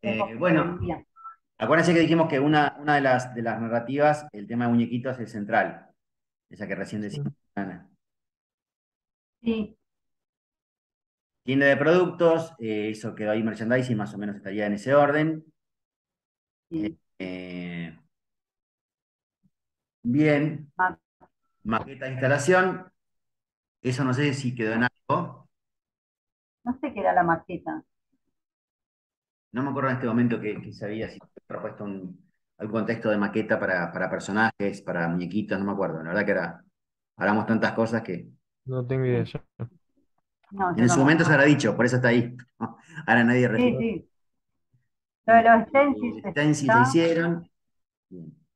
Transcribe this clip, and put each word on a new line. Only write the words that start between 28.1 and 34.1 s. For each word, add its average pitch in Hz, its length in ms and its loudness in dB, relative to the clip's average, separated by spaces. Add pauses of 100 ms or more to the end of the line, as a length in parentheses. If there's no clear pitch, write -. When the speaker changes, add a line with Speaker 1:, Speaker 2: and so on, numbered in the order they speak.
Speaker 1:
No 123 100 -4
me 139 80 -4
acuerdo 131 200 -2
en 127 60 -2
este 127 100 -4
momento 117 340 2
que, 104 200 -6
que - 120 -14
se - 120 -14
había 107 240 -8
si - 100 -18 (280)
propuesto 107 380 -10
un, 95 460 -12 (280)
algún 107 220 -8
contexto 113 300 -4
de 104 60 2
maqueta 104 420 -2
para, 90 340 -2
para 90 180 -4